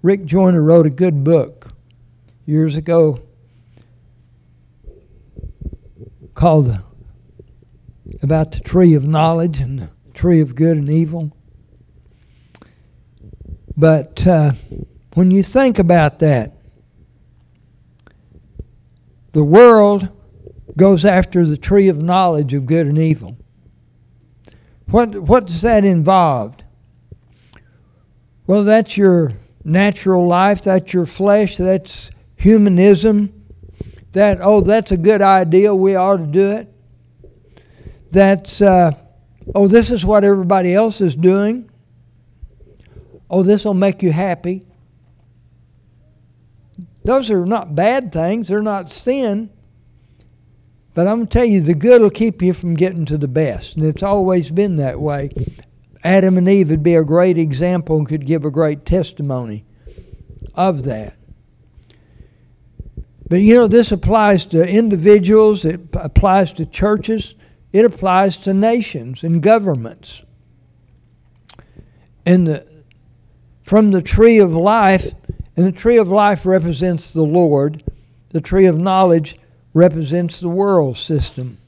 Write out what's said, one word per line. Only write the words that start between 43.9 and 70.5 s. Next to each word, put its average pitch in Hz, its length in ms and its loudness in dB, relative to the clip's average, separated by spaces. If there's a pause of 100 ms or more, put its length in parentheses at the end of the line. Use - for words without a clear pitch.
you 180 100 0
happy." 180 520 -6 (2500)
Those 247 260 -2
are 180 160 -2
not 185 300 -6
bad 220 360 -2
things, 185 360 -6
they're 208 160 -4
not 196 260 -8
sin. 226 600 -6 (1400)
But 175 140 -2
I'm 220 120 -2
gonna 226 100 -4
tell 240 160 0
you, 202 160 2
the 156 120 0
good 233 280 4
will 208 80 4
keep 220 320 -4
you 180 120 0
from 170 220 -6
getting 170 300 -4
to 147 120 -6
the 143 100 -4
best. 127 480 -6
And 156 100 -2
it's 156 180 -4
always 185 480 0
been 185 260 -2
that 135 220 -4
way. 143 320 -6 (720)
Adam 190 340 2
and 180 100 0
Eve 196 220 2
would 156 140 -2
be 170 120 2
a 160 80 2
great 170 340 0
example 165 600 -4
and 147 100 -4
could 147 180 -8
give 151 200 -4
a 151 60 -4
great 147 340 -4
testimony 131 800 -6 (880)
of 175 300 -2
that. 110 340 -10 (2000)
But 175 100 0
you 214 180 6
know, 240 120 4
this 220 240 2
applies 208 560 0
to 170 200 0
individuals, 208 1000 2
it 170 260 -6
p-, - 80 -6
applies 190 540 0
to 160 120 -8
churches, 214 680 -4 (380)
it 202 140 2
applies 190 540 0
to 190 140 -4
nations 196 720 -4
and 165 180 -2
governments. 180 800 -2 (2000)